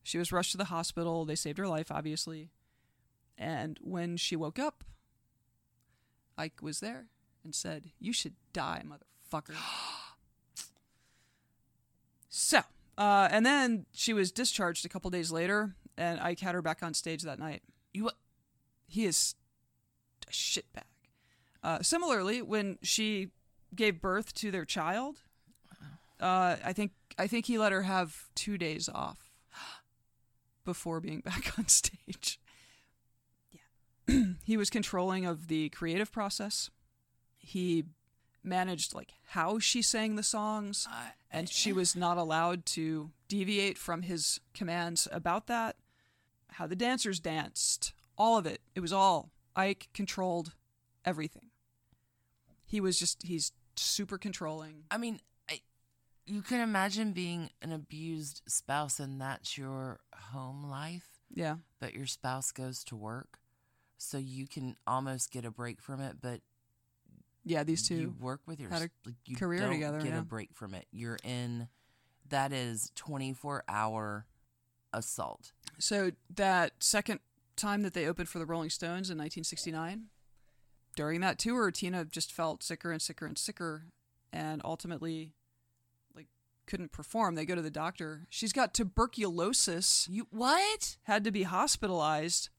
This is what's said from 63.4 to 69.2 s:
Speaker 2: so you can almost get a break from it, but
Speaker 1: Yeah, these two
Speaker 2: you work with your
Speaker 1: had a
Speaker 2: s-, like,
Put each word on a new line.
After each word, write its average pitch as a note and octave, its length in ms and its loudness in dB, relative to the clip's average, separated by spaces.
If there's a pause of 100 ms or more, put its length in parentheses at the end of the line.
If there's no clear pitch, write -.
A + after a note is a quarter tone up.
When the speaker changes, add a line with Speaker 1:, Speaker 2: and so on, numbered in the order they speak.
Speaker 2:
so - 200 -6
you C3+ 300 -6
can B2+ 280 -6 (100)
almost C3 460 0
get A#2+ 140 -8
a A2+ 60 -6
break A#2+ 300 -8
from C3+ 200 -8
it, C3 180 -8
but B2 220 -6 (1040)
Speaker 1:
Yeah, D#3+ 180 0
these D#3+ 240 0
two E3+ 80 0
Speaker 2:
you C3 240 -2
work B2+ 280 -6
with D#3+ 120 -12
your B2+ 100 -10
Speaker 1:
had E3+ 120 -2
a E3 40 -2
Speaker 2:
s-, E3+ 40 -8 (160)
like, A#2+ 100 -12 (100)